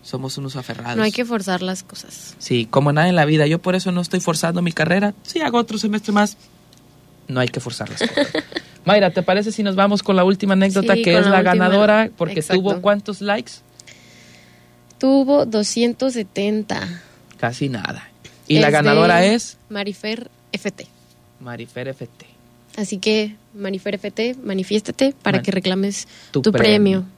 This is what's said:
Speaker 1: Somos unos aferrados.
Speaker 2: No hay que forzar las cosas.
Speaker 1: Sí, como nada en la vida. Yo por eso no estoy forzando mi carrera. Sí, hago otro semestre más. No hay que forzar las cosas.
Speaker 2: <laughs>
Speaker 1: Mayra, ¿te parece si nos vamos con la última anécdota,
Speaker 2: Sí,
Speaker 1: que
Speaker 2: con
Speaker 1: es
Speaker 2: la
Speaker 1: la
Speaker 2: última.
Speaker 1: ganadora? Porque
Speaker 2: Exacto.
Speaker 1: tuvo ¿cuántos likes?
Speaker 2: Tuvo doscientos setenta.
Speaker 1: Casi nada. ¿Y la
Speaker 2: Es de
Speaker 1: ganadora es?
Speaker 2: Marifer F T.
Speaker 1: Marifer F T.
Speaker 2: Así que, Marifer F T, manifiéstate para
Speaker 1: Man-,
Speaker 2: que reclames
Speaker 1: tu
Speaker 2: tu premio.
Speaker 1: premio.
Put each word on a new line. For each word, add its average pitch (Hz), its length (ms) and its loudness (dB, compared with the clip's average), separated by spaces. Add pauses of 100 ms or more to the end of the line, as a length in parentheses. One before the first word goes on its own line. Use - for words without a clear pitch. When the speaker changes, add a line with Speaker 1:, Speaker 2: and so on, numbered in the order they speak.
Speaker 1:
Somos 135 340 -10
unos 135 160 -10
aferrados. 120 420 -8
Speaker 2:
No 220 60 0
hay 214 80 2
que 240 140 -4
forzar 190 380 -4
las 185 200 -8
cosas. - 560 -20
Speaker 1:
Sí, 117 320 -2
como 143 220 2
nada 156 160 4
en 180 80 2
la 156 80 4
vida. 151 240 2
Yo 165 100 0
por 180 160 -2
eso 185 160 -2
no 180 100 -2
estoy 175 200 -4
forzando 170 420 -2
mi 170 80 -2
carrera. 196 440 0 (100)
Sí, - 160 -6
hago 254 180 0
otro 226 200 -2
semestre 214 340 -2
más. 208 240 2 (920)
No 127 140 -4
hay 123 80 2
que - 100 -6
forzar 117 320 -10
las - 80 -12 (100)
cosas. - 200 -2 (260)
Speaker 2:
<laughs> - 300 -14
Speaker 1:
Mayra, 196 260 4
¿te 180 140 -2
parece 202 260 0
si 214 140 -4
nos 196 100 -2
vamos 196 300 2
con 196 100 2
la 185 80 4
última 196 300 2
anécdota, 190 420 2
Speaker 2:
Sí, 226 80 0
Speaker 1:
que 180 120 2
Speaker 2:
con 175 80 6
Speaker 1:
es 196 40 4
Speaker 2:
la 196 60 4
Speaker 1:
la 190 60 6 (120)
Speaker 2:
última. 180 140 4
Speaker 1:
ganadora? 214 520 4
Porque 170 220 -4
Speaker 2:
Exacto. 185 240 0
Speaker 1:
tuvo 190 180 -2
¿cuántos 202 400 -2
likes? 202 300 -4 (1500)
Speaker 2:
Tuvo 277 460 4
doscientos 233 680 -2
setenta. 202 880 -6 (360)
Speaker 1:
Casi 123 300 -4
nada. - 400 -8 (400)
¿Y 151 60 2
la 156 60 6
Speaker 2:
Es 151 60 6
de 147 60 4
Speaker 1:
ganadora 160 540 6
es? 220 320 0 (100)
Speaker 2:
Marifer 214 600 -8 (220)
F 202 180 -6
T. - 160 -20 (540)
Speaker 1:
Marifer 123 480 -12
F 131 180 -12
T. - 200 -20 (540)
Speaker 2:
Así 202 180 -6
que, 214 360 -2 (200)
Marifer 202 420 -6
F 202 140 -8
T, 240 320 -4
manifiéstate 208 800 -2
para 196 160 0
Speaker 1:
Man-, - 60 -4
Speaker 2:
que 202 60 -2
reclames 190 580 -4 (220)
Speaker 1:
tu 139 120 0
Speaker 2:
tu 214 100 4
premio. 208 480 4
Speaker 1:
premio. 185 40 -6 (120)